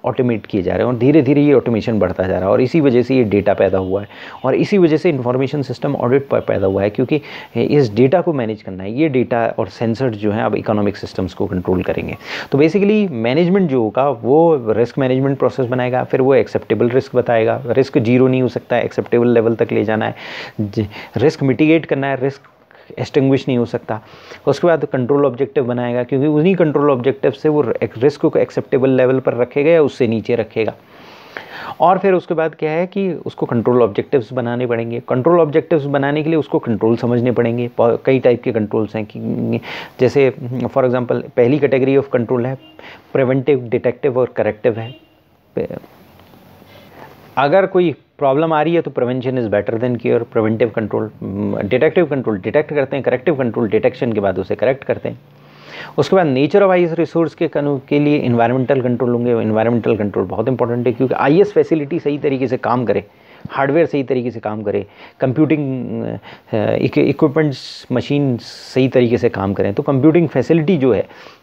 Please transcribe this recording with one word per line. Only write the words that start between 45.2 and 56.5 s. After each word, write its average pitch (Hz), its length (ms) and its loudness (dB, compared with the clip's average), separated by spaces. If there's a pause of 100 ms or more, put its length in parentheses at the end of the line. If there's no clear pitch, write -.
अगर 160 280 4
कोई 180 300 2 (220)
प्रॉब्लम 147 360 2
आ 151 80 2
रही 165 140 0
है 165 60 2
तो 156 100 -6
prevention 127 420 -2
is 127 120 -2
better 101 280 -2
than 120 180 -2
cure, 120 320 0
प्रिवेंटिव 113 460 0
कंट्रोल, 110 420 -4 (540)
डिटेक्टिव 156 400 2
कंट्रोल 123 340 -4
डिटेक्ट 147 340 -2
करते 143 220 -2
हैं, 131 80 -6
करेक्टिव 123 320 0
कंट्रोल 120 340 -2
डिटेक्शन 117 440 0
के 104 60 -2
बाद 98 200 -2
उसे 98 160 -4
करेक्ट 131 280 -2
करते - 260 -6
हैं। 120 100 -14 (800)
उसके 156 180 2
बाद 185 100 4
नेचर 151 380 2